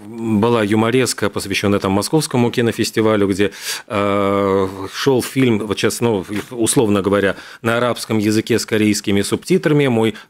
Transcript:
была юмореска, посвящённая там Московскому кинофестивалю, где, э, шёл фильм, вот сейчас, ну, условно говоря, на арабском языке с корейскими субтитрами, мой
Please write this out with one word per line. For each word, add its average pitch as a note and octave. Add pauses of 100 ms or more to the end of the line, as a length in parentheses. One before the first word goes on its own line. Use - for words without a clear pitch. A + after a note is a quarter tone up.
была A2+
юмореска, A2
посвящённая G2+
там G2
Московскому A#2+
кинофестивалю, A2
где, G2 (380)
э, G2 (260)
шёл B2+
фильм, B2
вот G2+
сейчас, -
ну, A2 (260)
условно A2
говоря, G2 (280)
на A2+
арабском A#2
языке G#2+
с G#2+
корейскими G#2
субтитрами, D3
мой A2 (160)